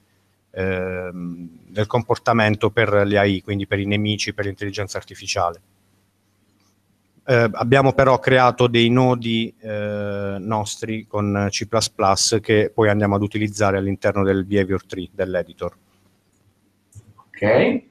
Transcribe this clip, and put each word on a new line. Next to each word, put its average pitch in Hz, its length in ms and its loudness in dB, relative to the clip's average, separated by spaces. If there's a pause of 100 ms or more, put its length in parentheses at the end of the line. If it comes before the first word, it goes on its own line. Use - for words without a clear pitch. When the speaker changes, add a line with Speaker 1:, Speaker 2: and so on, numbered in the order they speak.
(500)
Speaker 1:
ehm, 90 960 -6 (200)
del 104 180 -4
comportamento 113 840 0
per 104 340 2
le 101 140 2
A 101 60 6
I, 98 180 0
quindi 101 240 -4
per 101 120 -2
i 98 80 -4
nemici, 104 480 -2
per 104 100 -6
l'intelligenza 98 540 -8
artificiale. 92 640 -4 (1700)
Eh, 117 260 4
abbiamo 135 400 4
però 131 280 4
creato 127 480 2
dei 117 200 2
nodi, 117 720 0
eh, 104 800 -6
nostri 110 680 -6
con 101 440 0
C - 160 -6
plus 110 240 0
plus 98 500 2
che 107 320 2
poi 107 160 2
andiamo 101 280 2
ad 101 60 0
utilizzare 104 540 -2
all'interno 98 460 -2
del 95 220 0
behavior 95 400 -2
tree, 92 280 -10
dell'editor. 90 640 -6 (1400)
Speaker 2:
Ok. - 760 0